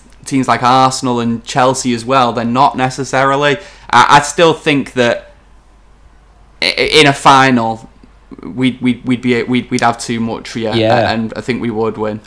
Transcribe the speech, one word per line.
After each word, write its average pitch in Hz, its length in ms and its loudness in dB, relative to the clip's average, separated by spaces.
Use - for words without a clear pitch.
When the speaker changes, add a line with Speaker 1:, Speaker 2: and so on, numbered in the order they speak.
Speaker 1:
teams 131 220 -2
like 117 140 0
Arsenal 123 580 2
and 117 260 -4
Chelsea 131 480 0
as 113 100 -6
well, 123 300 2
then 117 180 -4
not 127 240 2
necessarily. 139 840 0
I, 127 280 4
I 143 40 6
still 165 320 2
think 143 400 -2
that 120 380 -2
i-, 82 40 -4
i-, 135 220 2
in 147 80 6
a 139 60 4
final, 127 760 2
we'd, 120 380 -2
we'd, 123 240 -2
we'd 123 160 -2
be, 120 220 0
we'd, 120 280 -2
we'd 123 100 -2
have 117 180 0
too 117 200 -6
much, 113 360 -8
yeah, 110 200 -4
Speaker 2:
Yeah. 113 360 0
Speaker 1:
and 110 260 -4
I 104 40 -8
think 117 200 -4
we 117 80 -4
would 110 280 -4
win. 107 300 -6